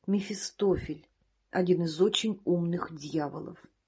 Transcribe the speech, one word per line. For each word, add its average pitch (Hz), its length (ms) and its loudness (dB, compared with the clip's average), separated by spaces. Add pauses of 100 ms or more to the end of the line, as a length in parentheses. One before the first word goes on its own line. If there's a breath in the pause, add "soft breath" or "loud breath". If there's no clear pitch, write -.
Мефистофель, 190 1000 -2 (440)
один 180 320 4
из 160 180 -2
очень 208 440 2
умных 170 520 0
дьяволов. 147 600 -6 (300)